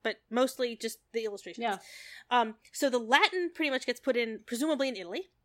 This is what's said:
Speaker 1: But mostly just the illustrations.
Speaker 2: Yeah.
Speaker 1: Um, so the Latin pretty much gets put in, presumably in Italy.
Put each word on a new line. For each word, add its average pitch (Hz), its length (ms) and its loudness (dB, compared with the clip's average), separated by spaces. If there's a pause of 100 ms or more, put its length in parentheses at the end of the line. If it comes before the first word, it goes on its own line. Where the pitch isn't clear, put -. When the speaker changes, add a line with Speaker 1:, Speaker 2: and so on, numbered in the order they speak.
Speaker 1:
But 220 180 -4 (100)
mostly 247 460 0
just 226 220 -8 (140)
the 226 120 -2
illustrations. 202 380 -8
Speaker 2:
Yeah. 208 160 0 (520)
Speaker 1:
Um, 233 260 4 (160)
so 285 180 2
the 247 80 2
Latin 330 560 4
pretty 311 160 0
much 262 160 -2
gets 240 140 -4
put 254 160 0
in, 226 300 -2
presumably 269 420 0
in 247 80 -4
Italy. 196 340 -8 (140)